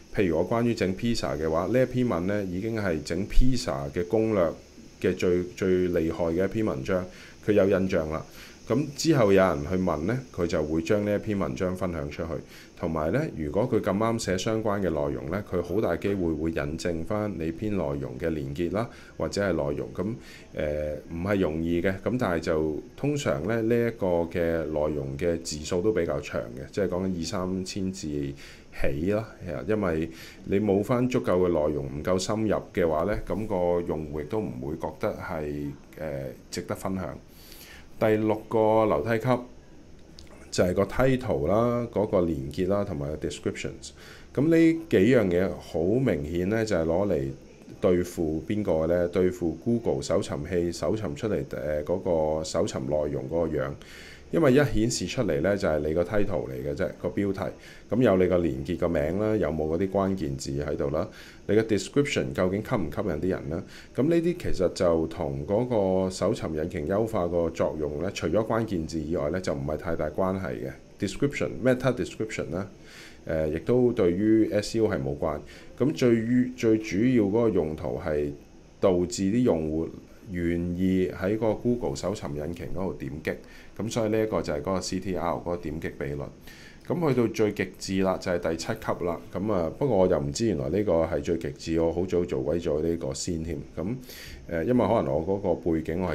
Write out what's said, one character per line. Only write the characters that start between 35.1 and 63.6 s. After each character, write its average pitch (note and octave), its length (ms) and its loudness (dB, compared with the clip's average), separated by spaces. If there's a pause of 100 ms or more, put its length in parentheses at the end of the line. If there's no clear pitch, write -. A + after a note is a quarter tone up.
係， D2 580 -6 (280)
呃， C#2+ 240 -6 (260)
值 F2 140 -6
得 - 100 -6
分 G2 220 -6
享。 D#2+ 200 -6 (800)
第 A2+ 100 2
六 A2 280 4 (140)
個 A2 340 6
樓 E2+ 200 2
梯 A2+ 160 0
級 B2+ 80 -2 (1200)
就 G#2 140 2
係 F2+ 80 2
個 F#2+ 100 4
title A2 640 2
啦， A#2+ 460 2
嗰 G2 120 2
個 G#2 180 2
連 D2 280 -2
結 F2+ 160 -2
啦， G2+ 160 2
同 F#2 140 -4
埋 C#2+ 100 -4
個 D2+ 80 -4 (100)
descriptions。 - 640 -6 (420)
咁 B2+ 160 0
呢 E3 400 6
幾 A2 80 6
樣 G#2+ 320 6
嘢 F2+ 280 2
好 - 220 -6 (180)
明 E2+ 320 0
顯 F2 200 0
呢， A2+ 160 2
就 G#2 100 0
係 E2 80 2
攞 E2+ 240 2
嚟 C#2 240 0 (500)
對 F#2 220 4
付 D#2+ 440 -2
邊 G#2 160 -2
個 F#2 240 2
呢？ F2 200 4
對 F#2 220 2
付 F2 220 -2 (120)
Google G2 380 0
搜 F2 200 0
尋 D2+ 280 -6
器 F2 220 0
搜 E2+ 240 -2
尋 G2 200 -6
出 A#2 120 -4
嚟， C#2+ 240 0
呃， D2+ 320 -4
嗰 F2+ 160 0
個 D#2 440 0
搜 E2+ 220 0
尋 - 160 -4
內 D2 300 0
容 C2+ 180 -4
嗰 E2 180 0
個 D#2 100 -2
樣。 C#2 140 -2 (600)
因 E3+ 100 2
為 C3+ 120 6
一 - 20 6
顯 A2+ 360 4
示 F#2+ 140 -4
出 B2+ 160 -4
嚟 E2 200 0
呢， G2 140 2
就 F#2+ 120 0
係 D#2 120 2
你 D2+ 140 0
個 F2 100 2
title F#2 460 0
嚟 - 20 -8 (160)
嘅 C#2+ 80 -4
啫， E2+ 140 -2 (120)
個 F2+ 80 -4
標 G2+ 220 0
題。 F#2+ 100 -4 (480)
咁 A2+ 120 2
有 G2+ 160 8
你 F#2 100 6
個 F2+ 120 4
連 C#2+ 260 0
結 E2+ 120 -2
個 E2+ 120 0
名 E2 300 0
啦， G#2+ 180 0
有 D#2+ 120 2
冇 D#2 180 0
嗰 D#2+ 100 0
啲 F#2+ 120 0
關 G2 260 2
鍵 C#2+ 200 -4
字 - 160 -8 (120)
喺 - 120 -2
度 C#2 140 -2
啦？ D#2+ 180 -2 (400)
你 G2+ 80 2
個 A2 60 6
description G#2 720 0
究 F#2 160 2
竟 G2+ 120 0
吸 C3+ 140 -4
唔 D#2+ 160 -2
吸 - 100 -6
引 E2 200 -2
啲 F#2 80 0
人 C#2 220 -4
啦？ F2 120 -4 (320)